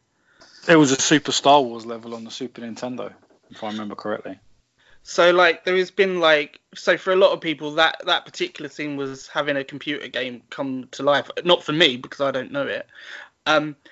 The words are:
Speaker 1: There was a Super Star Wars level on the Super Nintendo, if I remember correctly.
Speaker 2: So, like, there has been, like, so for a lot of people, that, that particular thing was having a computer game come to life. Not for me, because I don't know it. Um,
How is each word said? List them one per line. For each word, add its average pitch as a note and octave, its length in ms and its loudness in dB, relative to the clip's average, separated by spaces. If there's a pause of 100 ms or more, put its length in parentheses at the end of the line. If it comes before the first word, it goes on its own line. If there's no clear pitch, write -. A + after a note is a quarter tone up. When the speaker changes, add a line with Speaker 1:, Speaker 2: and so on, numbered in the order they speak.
(680)
Speaker 1:
There E3 120 8
was C#3 140 6
a C3 80 2
Super C#3 320 2
Star C#3+ 300 6
Wars A#2 240 -8
level A#2 280 -10
on A2+ 100 -14
the A2+ 60 -16
Super A#2+ 320 -12
Nintendo, A#2 500 -10 (380)
if - 140 -14
I G#2+ 40 -6
remember G#2+ 260 -8
correctly. G#2 440 -8 (640)
Speaker 2:
So, F3 280 4
like, F3 340 4
there F#3 120 0
has F#3 140 -2
been, F#3 300 0
like, D#3 400 2 (140)
so - 240 0
for F#3+ 140 -2
a F#3 40 4
lot F#3 160 6
of E3 80 -4
people, D3+ 360 -6
that, D#3+ 280 2
that E3+ 220 -2
particular - 420 -10
thing D3 280 -8
was C3+ 320 -8
having D3 280 -4
a C3+ 80 -4
computer D3 440 -10
game B2 420 -8
come C3 420 -8
to C#3 100 -10
life. C#3 280 0 (140)
Not F3 200 2
for D3+ 80 -6
me, D3+ 240 2
because C3 240 -16
I C#3 100 0
don't B2+ 220 -8
know - 140 -6
it. G#2 200 -8 (600)
Um, D3+ 280 0 (180)